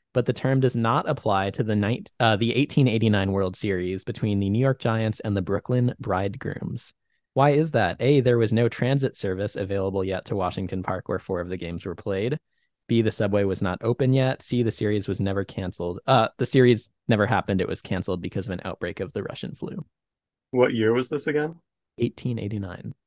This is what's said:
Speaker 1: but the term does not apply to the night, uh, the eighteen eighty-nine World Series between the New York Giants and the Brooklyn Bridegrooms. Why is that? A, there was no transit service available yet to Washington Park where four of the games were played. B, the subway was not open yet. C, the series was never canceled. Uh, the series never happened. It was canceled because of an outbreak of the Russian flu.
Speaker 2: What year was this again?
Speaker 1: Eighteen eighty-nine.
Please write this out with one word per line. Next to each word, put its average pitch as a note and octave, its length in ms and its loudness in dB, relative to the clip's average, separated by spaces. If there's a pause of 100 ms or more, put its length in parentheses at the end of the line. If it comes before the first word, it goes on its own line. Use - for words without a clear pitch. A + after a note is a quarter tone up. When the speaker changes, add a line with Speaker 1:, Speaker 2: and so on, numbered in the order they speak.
(120)
Speaker 1:
but B2 140 0
the B2 80 0
term C3+ 260 2
does B2+ 160 2
not A#2+ 320 0
apply G2+ 440 0
to - 100 -4
the G#2+ 120 0
night, G#2 460 -2
uh, A2 160 4
the A2+ 180 0
eighteen C#3 320 4
eighty-nine G#2+ 460 4
World F#2+ 240 0
Series F#2 480 -2
between G#2 340 -2
the G2 120 0
New G#2+ 80 2
York C3 200 2
Giants A2 420 0
and G#2 140 -2
the G2 80 0
Brooklyn B2 560 0
Bridegrooms. - 920 -4 (400)
Why C#3 180 4
is D#3 220 2
that? G2+ 280 2
A, C#3 200 4
there A#2+ 160 4
was A2+ 160 2
no A#2 160 4
transit C3 480 0
service G2 400 -4
available G2 480 -2
yet F#2 220 -4
to A2 100 -4
Washington F#2 460 -4
Park F#2 260 -4
where F#2 100 -2
four F2+ 220 -6
of F2 80 -6
the F2+ 80 -6
games E2+ 300 -8
were F2 80 -6
played. G#2+ 440 -4 (480)
B, A#2 140 2
the A2 100 4
subway G2+ 340 2
was F#2+ 180 -2
not F2+ 200 -2
open B2+ 300 0
yet. C3 300 0
C, A#2+ 200 0
the A2+ 80 2
series G#2 380 -2
was F#2+ 120 -4
never G2 240 0
canceled. F2+ 600 -6
Uh, B2 300 4
the A#2+ 100 -2
series B2 440 4 (160)
never G#2+ 200 4
happened. F#2+ 360 0
It - 60 -2
was F#2 120 -6
canceled F#2 400 -4
because G2 260 -6
of G2 60 -6
an F2 140 -6
outbreak F2 340 -8
of F2+ 140 -8
the G2+ 80 -4
Russian - 320 -10
flu. - 320 -10 (640)
Speaker 2:
What B2+ 240 4
year A2 180 2
was B2+ 160 0
this D3 180 -4
again? D#3 280 -2 (420)
Speaker 1:
Eighteen A#2+ 420 -4
eighty-nine. G#2 560 -8 (120)